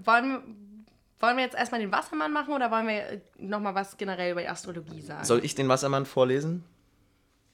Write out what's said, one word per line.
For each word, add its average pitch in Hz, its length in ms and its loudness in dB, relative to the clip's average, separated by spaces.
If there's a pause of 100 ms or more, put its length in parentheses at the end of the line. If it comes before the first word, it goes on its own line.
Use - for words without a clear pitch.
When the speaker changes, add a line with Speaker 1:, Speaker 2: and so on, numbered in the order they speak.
Speaker 1:
Wollen, 220 800 0 (340)
wollen 240 180 4
wir 262 60 2
jetzt 254 140 -4
erstmal 240 240 -2
den 196 100 -2
Wassermann 302 400 0
machen 294 220 -2
oder 247 180 2
wollen 226 160 2
wir, 214 220 -2
äh, 208 100 -8 (180)
noch 208 220 -4
mal 202 160 -2
was 196 220 -4
generell 180 340 -2
über 175 100 -2
die 170 60 -6
Astrologie 160 540 -10
sagen? 151 240 -10
Speaker 2:
Soll 120 180 4
ich 147 120 -4
den 135 120 2
Wassermann 139 380 4
vorlesen? 143 580 2 (920)